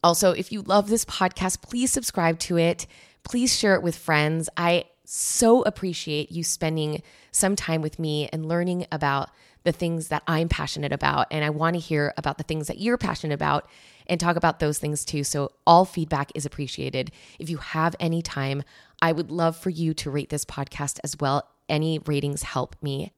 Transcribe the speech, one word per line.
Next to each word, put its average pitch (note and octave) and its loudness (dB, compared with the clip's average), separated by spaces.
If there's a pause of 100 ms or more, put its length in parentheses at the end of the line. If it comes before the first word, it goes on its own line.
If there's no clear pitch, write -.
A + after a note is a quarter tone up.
Also, E3+ 6
if - -4
you G#3 -8
love G3+ 4
this A3+ 2
podcast, - -2
please B3 -2
subscribe E3+ 0
to E3+ 0
it. E3 2 (360)
Please B3 0
share G3+ 6
it - 2
with E3+ -2
friends. D#3 2
I E3+ 2 (200)
so - 4
appreciate D#3+ -4
you E3 -4
spending D#3+ -2 (300)
some G3 2
time D#3+ -2
with D#3 -6
me D3+ -2
and D#3+ -6
learning F3 -2
about C#3+ 0 (340)
the E3+ 2
things E3 -4
that D3+ -4
I'm E3 2
passionate C#3+ -2
about. C#3+ 2
And D3+ -2
I D3+ 0
wanna E3 0
hear D3+ 0
about C#3+ -4
the D#3+ -8
things D#3 -4
that - -8
you're A#3+ 0
passionate D#3+ -4
about D3 0 (380)
and F3 -2
talk E3+ 2
about E3+ 2
those D3+ 0
things D3+ -4
too. C#3+ -4
So C#3+ -2 (140)
all E3+ 10
feedback D#3 -2
is D3 -6
appreciated. C3 -6 (300)
If D#3+ -8
you E3 -4
have D#3+ -2
any E3 0
time, C#3 -4 (400)
I E3 2
would E3 -2
love E3 0
for - -4
you D#3+ -2
to D3+ -8
rate C#3+ -6
this D3 -4
podcast - -8
as C#3+ -8
well. C#3 -2 (200)
Any D#3 0
ratings C#3+ -2
help - -6
me. D3 -6